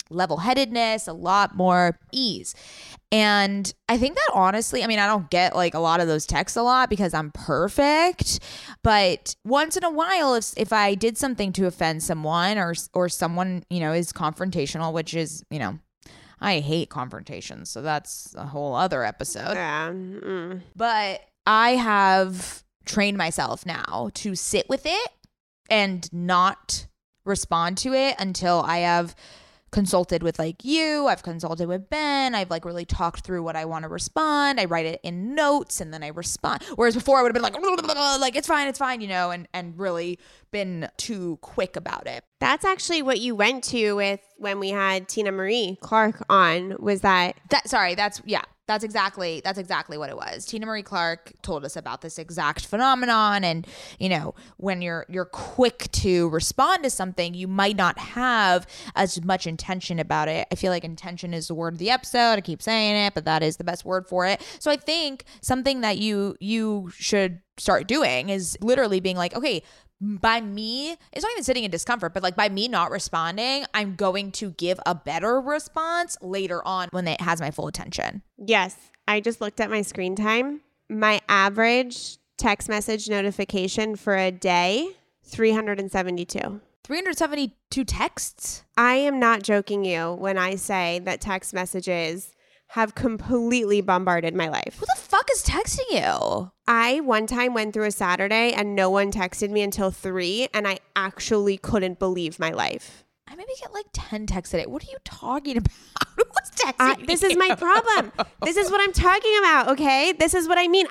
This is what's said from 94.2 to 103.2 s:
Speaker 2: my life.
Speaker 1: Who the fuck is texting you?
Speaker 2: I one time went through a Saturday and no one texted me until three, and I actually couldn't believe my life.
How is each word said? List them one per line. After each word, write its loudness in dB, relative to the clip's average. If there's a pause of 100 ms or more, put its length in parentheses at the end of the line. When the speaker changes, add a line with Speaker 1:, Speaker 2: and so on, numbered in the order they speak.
Speaker 2:
my 0
life. -6
Speaker 1:
Who -8
the -2
fuck 2
is 0
texting -2
you? 0 (160)
Speaker 2:
I 4
one 2
time 0
went 0
through 0
a 0
Saturday 2
and -2
no 4
one 2
texted -4
me 0
until -2
three, -4
and -2
I -2 (180)
actually 0
couldn't -2
believe -2
my -2
life. -6 (240)